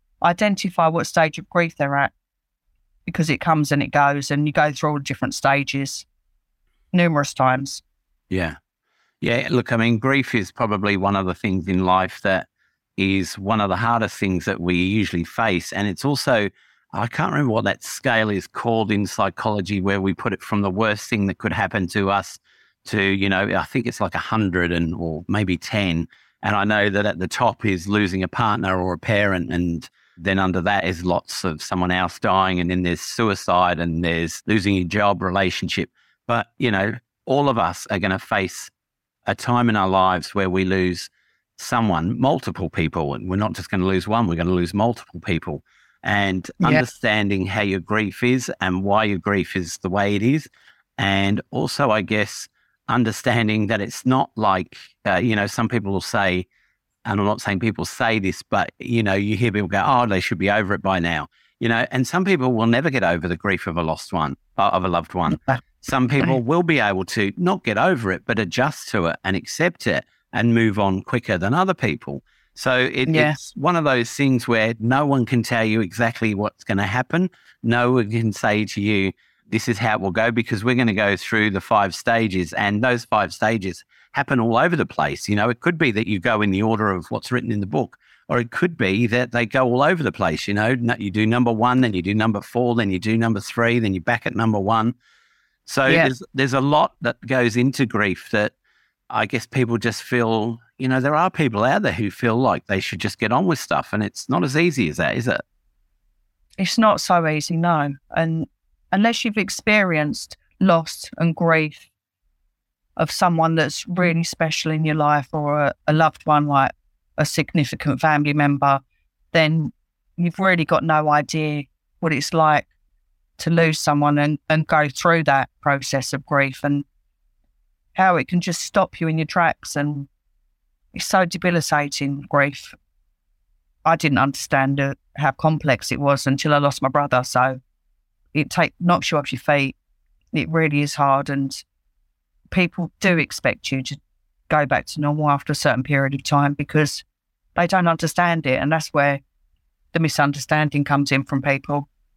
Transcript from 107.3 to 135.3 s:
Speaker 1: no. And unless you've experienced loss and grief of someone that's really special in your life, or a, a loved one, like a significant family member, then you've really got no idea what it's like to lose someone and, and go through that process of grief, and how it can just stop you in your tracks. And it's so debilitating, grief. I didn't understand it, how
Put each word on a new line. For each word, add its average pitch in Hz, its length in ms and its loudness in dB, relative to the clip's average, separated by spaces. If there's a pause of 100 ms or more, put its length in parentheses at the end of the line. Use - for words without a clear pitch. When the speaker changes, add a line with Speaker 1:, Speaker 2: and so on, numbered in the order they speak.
Speaker 1:
no. 160 360 0 (240)
And 160 300 -2 (460)
unless 226 320 2
you've 220 120 -2
experienced 185 1000 0 (220)
loss 170 460 2 (140)
and 165 180 0
grief 160 540 0 (1080)
of 156 140 -2
someone 165 460 2
that's - 300 -2
really 175 380 0
special 160 480 -2
in 156 120 0
your 151 100 0
life, 147 380 2
or 147 340 0
a, - 80 -2 (120)
a 151 60 4
loved 156 340 2
one, 147 200 4
like 139 260 2 (460)
a 151 60 4
significant 143 760 -2
family 147 320 2
member, 143 480 2 (520)
then 160 400 2 (440)
you've 170 220 -2
really 185 260 2
got 156 180 2
no 156 280 2
idea 151 520 0 (380)
what 165 120 0
it's 139 220 -4
like 156 320 4 (720)
to - 120 -4
lose 165 280 2
someone 147 400 2
and, 147 200 0 (100)
and 160 180 2
go 151 220 2
through 165 340 2
that 135 260 2 (120)
process 139 520 -2
of 139 140 -8
grief, 139 380 0
and 143 200 0 (1080)
how 185 240 4
it 139 120 -2
can 175 140 0
just 175 180 -4
stop - 400 -2
you 165 80 0
in 156 80 0
your 160 100 -2
tracks. - 480 0
And 147 320 -4 (880)
it's - 140 -8
so 190 180 4
debilitating, 147 1040 -2
grief. 143 460 0 (1120)
I 165 100 4
didn't 143 220 2
understand 139 640 2
it, 139 180 -2 (180)
how 143 140 2